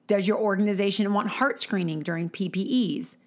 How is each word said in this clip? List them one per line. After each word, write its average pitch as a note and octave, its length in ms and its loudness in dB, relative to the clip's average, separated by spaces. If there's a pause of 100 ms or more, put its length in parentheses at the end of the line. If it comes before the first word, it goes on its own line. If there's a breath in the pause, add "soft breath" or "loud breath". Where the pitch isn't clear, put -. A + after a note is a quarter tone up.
Does G3 200 2
your G#3 120 2
organization G3+ 720 2
want G#3 160 2
heart - 320 0
screening E3+ 400 -2
during E3 280 -4
P F#3 200 -4
P G3 500 0
Es? - 280 -8